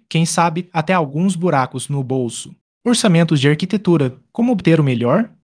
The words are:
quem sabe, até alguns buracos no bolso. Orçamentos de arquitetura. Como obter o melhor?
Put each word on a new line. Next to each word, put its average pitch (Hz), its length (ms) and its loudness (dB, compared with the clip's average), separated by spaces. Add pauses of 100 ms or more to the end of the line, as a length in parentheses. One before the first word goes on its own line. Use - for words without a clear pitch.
quem 165 160 0
sabe, 175 480 -2
até 160 220 -2
alguns 170 420 -2
buracos 143 520 -2
no 139 140 -4
bolso. 123 520 -6 (300)
Orçamentos 170 540 2
de 135 100 2
arquitetura. 160 680 0 (160)
Como 240 200 0
obter 165 280 2
o 147 40 2
melhor? 127 460 0 (280)